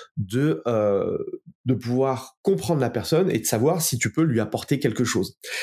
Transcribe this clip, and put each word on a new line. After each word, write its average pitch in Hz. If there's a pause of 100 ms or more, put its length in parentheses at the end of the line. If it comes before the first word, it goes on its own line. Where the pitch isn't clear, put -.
(180)
de, 123
euh, 101 (480)
de 127
pouvoir 127
comprendre 170
la 117
personne 165
et -
de -
savoir 147
si 135
tu 113
peux 156
lui 131
apporter 113
quelque 123
chose. 98 (240)